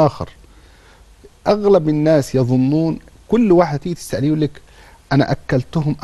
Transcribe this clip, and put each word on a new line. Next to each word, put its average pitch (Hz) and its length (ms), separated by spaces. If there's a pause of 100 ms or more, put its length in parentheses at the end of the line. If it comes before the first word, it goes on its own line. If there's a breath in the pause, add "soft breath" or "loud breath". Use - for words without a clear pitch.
آخر. - 220 (1160 soft breath)
أغلب 202 420
الناس 151 460
يظنون، 131 640 (300)
كل 220 240
واحد 156 260
تيجي 175 160
تسأليه - 320
يقول 156 140
لك: 147 100 (640 soft breath)
"أنا 135 200
أكلتهم 147 720